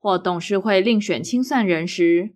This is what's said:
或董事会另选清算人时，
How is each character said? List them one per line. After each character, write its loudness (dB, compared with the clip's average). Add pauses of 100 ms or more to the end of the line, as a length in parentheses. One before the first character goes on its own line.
或 0
董 -4
事 -2
会 2
另 2
选 -4
清 -2
算 0
人 0
时， 0